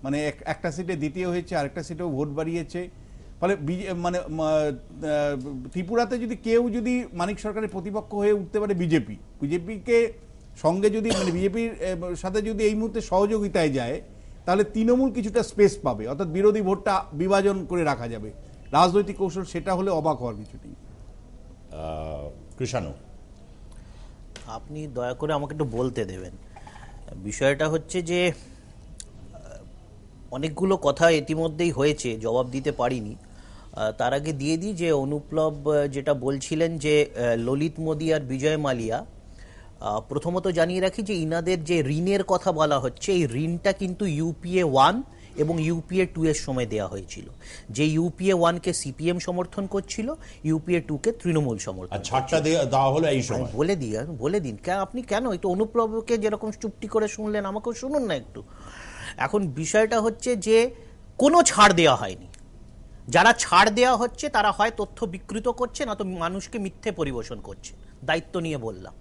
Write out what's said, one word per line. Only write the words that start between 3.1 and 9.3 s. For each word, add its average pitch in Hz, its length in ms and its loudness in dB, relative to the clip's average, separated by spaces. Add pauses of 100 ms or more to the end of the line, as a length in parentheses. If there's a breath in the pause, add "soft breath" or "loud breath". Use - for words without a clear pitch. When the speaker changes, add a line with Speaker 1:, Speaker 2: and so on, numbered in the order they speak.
Speaker 1:
ফলে 190 160 2
বিজে-, 180 380 -4
মানে, 175 340 -2
মা-, 160 160 -2
আহ, 147 1300 -2
ত্রিপুরাতে 233 480 0
যদি 233 180 -4
কেউ 233 340 2
যদি 240 420 0
মানিক 180 280 -2
সরকারের 214 280 -4
প্রতিপক্ষ 202 460 -6
হয়ে 208 180 4
উঠতে 202 280 0
পারে 202 140 0
বিজেপি, 156 420 2 (240)